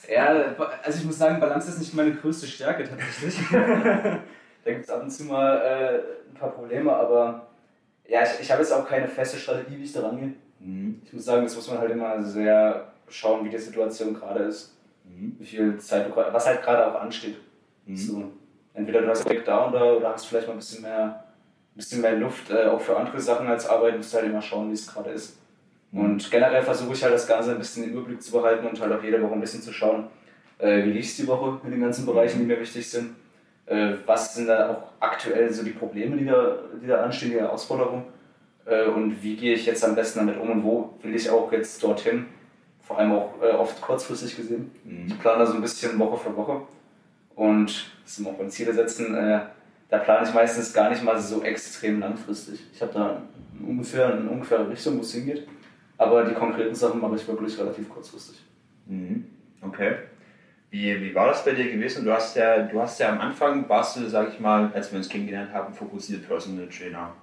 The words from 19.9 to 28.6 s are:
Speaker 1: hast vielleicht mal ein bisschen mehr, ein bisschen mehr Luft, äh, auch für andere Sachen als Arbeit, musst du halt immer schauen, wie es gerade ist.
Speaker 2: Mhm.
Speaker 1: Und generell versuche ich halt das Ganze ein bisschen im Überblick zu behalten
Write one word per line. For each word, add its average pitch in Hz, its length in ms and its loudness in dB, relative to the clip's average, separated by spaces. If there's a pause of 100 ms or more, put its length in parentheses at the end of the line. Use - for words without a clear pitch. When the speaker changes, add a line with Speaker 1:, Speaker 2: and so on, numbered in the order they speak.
Speaker 1:
hast - 140 -10
vielleicht 113 200 0
mal 117 60 -6
ein 107 60 -10
bisschen 110 240 -14
mehr, 110 260 0
ein - 680 -20
bisschen 117 260 -6
mehr 113 140 4
Luft, 123 340 -4
äh, 110 160 4
auch 113 160 4
für - 160 2
andere 127 200 -4
Sachen 120 280 0
als 117 200 0
Arbeit, 113 300 4
musst 107 160 -10
du 117 60 2
halt 110 80 0
immer 107 160 -2
schauen, 107 260 -4
wie 107 60 -4
es 107 180 -8
gerade - 180 -8
ist. - 280 -12 (520)
Speaker 2:
Mhm. 98 100 -4
Speaker 1:
Und 104 300 0
generell 123 320 6
versuche 123 300 -2
ich 131 100 -4
halt 120 120 6
das - 120 4
Ganze 117 260 2
ein 113 60 -4
bisschen 117 260 -8
im 117 80 -8
Überblick 120 300 -8
zu - 80 -16
behalten 117 360 2